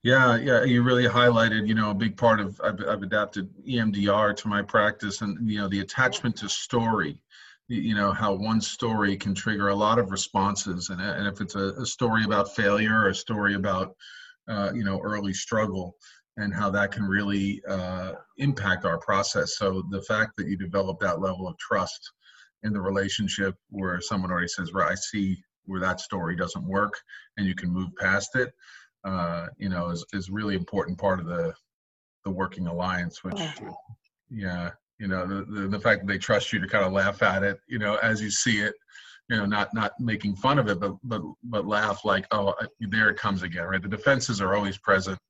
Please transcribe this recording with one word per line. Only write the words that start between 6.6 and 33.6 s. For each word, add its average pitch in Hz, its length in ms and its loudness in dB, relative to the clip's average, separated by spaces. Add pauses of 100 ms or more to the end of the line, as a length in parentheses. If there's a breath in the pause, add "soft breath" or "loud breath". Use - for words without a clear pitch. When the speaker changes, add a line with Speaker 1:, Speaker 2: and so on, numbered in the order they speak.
Speaker 1:
y-, 120 60 -4
you 110 180 0
know, 101 200 2
how 104 200 0
one 107 280 2
story 104 560 0
can 98 180 -2
trigger 101 320 0
a 101 80 2
lot 107 240 4
of 95 120 0
responses. 95 760 -2
And, 90 120 -6
and 98 260 -4
if 98 140 -6
it's 95 140 -6
a, 98 220 -2
a 127 80 -6
story 113 380 0
about 101 320 0
failure, 107 460 4
or 98 80 4
a 95 60 0
story 101 400 0
about, 95 400 -2 (540 loud breath)
uh, 101 240 -2
you 117 120 -2
know, 98 160 0
early 101 320 -2
struggle, 95 640 -2 (400 loud breath)
and 104 160 -2
how 101 180 0
that 196 200 2
can 107 120 -4
really, 101 640 0
uh, 92 460 -4 (240)
impact 101 480 0
our 85 120 2
process. - 600 0
So 95 340 0
the 98 120 -4
fact 107 340 0
that 95 100 -4
you 95 100 -2
develop 95 440 -2
that 87 180 0
level 92 280 -4
of 85 100 -10
trust - 540 -4 (520 loud breath)
in 107 100 -2
the 101 80 -2
relationship 98 720 0 (140)
where 90 320 -4
someone 92 300 -2
already 87 160 0
says, 87 260 -6
"Right, 87 180 2
I 95 40 -2
see 95 480 -2 (220)
where 95 160 -6
that 92 180 -2
story 87 360 -4
doesn't 87 300 -4
work," 101 280 0 (440 loud breath)
and 104 80 -2
you 90 100 0
can 90 160 -4
move 90 180 -2 (100)
past 98 360 0
it, 127 160 0 (540 loud breath)
uh, 85 420 -4 (100)
you 98 120 -4
know, 87 200 -2
is, 85 240 -6
is 92 160 -6
really 101 260 -2
important 92 440 -4
part 95 200 0
of 82 60 -8
the, 85 280 -4 (720)
the 98 60 -4
working 90 360 -4
alliance, 87 560 -4
which, 92 120 -6
Speaker 2:
Wow. - 420 -10 (520)